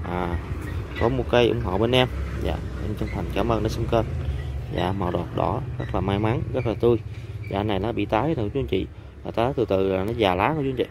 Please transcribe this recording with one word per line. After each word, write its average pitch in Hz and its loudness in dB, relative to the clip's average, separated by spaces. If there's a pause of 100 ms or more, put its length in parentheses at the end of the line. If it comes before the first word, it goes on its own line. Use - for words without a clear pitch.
À, 87 -2 (600)
có 110 4
một 127 0
cây 120 6
ủng 117 2
hộ 95 0
bên 113 4
em. 127 6 (360)
Dạ, 85 0 (280)
em 104 -2
chân 107 -2
thành 98 -2 (100)
cảm 107 2
ơn 107 2
đã 110 2
xem 113 -2
kênh. 113 4 (720)
Dạ, 87 2
màu 95 0
đỏ, 87 0 (100)
đỏ 87 0 (180)
rất 120 -4
là 101 0
may 101 2
mắn, 110 2 (120)
rất 127 0
là 110 0
tươi. 117 4 (540)
Dạ, 98 0
này 104 0
nó 110 0
bị 104 -2
tái 117 2
rồi 110 -2
chú 135 0
anh 131 -2
chị. 95 0 (380)
À, 95 -6
tái 120 2
từ 117 2
từ 95 2
là 92 0
nó 107 -2
già 104 4
lá 107 2
của 156 -2
chú 135 0
anh 131 -2
chị. 120 2